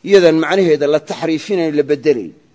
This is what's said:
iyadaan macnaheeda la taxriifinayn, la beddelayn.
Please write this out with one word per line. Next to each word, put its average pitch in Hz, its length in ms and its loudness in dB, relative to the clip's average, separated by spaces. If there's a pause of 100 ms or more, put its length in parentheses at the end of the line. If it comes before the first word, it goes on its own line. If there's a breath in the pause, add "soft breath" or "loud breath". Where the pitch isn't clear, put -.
iyadaan 175 320 4
macnaheeda 160 500 0
la 151 120 0
taxriifinayn, 160 760 -4
la 147 80 2
beddelayn. 131 500 -2 (220)